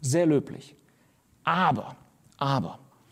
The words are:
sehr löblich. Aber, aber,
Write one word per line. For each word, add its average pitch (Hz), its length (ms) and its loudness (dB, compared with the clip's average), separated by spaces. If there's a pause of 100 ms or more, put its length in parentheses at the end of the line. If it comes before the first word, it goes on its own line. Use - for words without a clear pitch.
sehr 151 260 2
löblich. - 480 0 (680)
Aber, 165 540 -2 (420)
aber, 135 400 -2 (340)